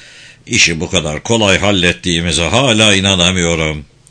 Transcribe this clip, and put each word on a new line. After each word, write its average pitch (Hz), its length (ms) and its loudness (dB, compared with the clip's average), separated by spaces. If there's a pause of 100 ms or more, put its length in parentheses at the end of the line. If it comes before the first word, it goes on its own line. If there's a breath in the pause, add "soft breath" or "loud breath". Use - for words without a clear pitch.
(480 loud breath)
İşi 87 320 0
bu 85 100 -6
kadar 78 340 -4
kolay 104 340 2
hallettiğimize 87 840 0
hala 110 520 2
inanamıyorum. 85 880 0 (260)